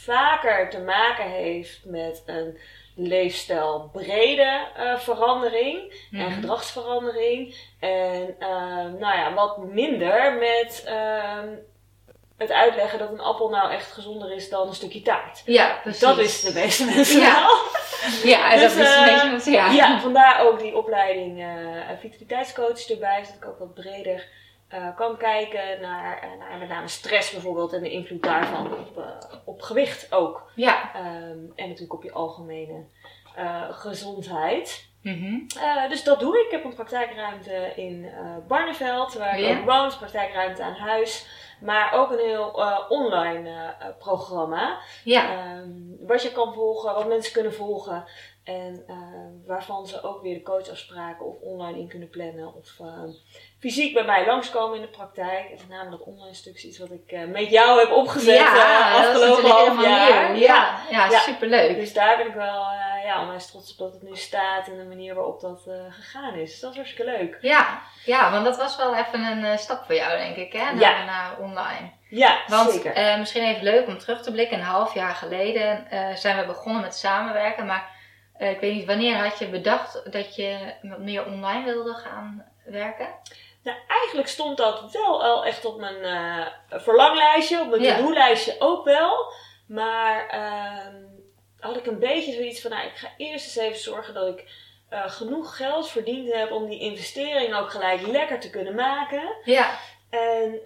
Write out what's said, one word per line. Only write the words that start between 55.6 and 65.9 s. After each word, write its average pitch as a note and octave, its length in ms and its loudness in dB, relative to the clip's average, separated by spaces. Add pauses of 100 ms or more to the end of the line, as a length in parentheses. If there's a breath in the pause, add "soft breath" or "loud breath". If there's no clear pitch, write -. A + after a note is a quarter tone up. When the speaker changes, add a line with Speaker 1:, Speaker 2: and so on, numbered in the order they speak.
Speaker 1:
name F#3 200 -14
dat - 120 -16
online G3 320 -20
stuk F#3 220 -20
is - 100 -18
iets - 140 -20
wat F3+ 120 -16
ik, F3 200 -20
eh, F3 140 -10
met G3+ 240 -4
jou A#3 300 10
heb A3+ 120 8
opgezet, B3+ 460 6
Speaker 2:
Ja, G#3 80 10
Speaker 1:
eh, A3 480 8
Speaker 2:
dat A#3+ 100 8
is A#3 40 8
Speaker 1:
afgelopen A#3+ 360 8
Speaker 2:
natuurlijk A#3+ 100 10 (140)
Speaker 1:
half A#3+ 180 4
Speaker 2:
helemaal G#3 240 6
Speaker 1:
jaar. G#3+ 220 2
Speaker 2:
nieuw. G#3+ 100 -2
Ja, B3+ 380 6 (100)
ja, G3 200 2
Speaker 1:
Ja. A3+ 100 6
Speaker 2:
superleuk. A3+ 560 2
Speaker 1:
Dus G#3 180 -6
daar G#3+ 240 4
ben A3+ 100 -2
ik G#3+ 60 -10
wel, G3+ 320 -6
eh, G3 380 -6
ja, G3+ 180 -2
onwijs F3+ 300 -12
trots F#3+ 200 -20
op - 60 -20
dat F#3 160 -10
het F#3+ 80 -20
nu F#3+ 140 -18
staat F#3+ 520 -4
en F#3 100 -14
de F#3 80 -14
manier F#3 300 -14
waarop F#3 260 -6
dat, F3+ 260 -12
eh, F#3 60 -12 (160)
gegaan G#3 460 -14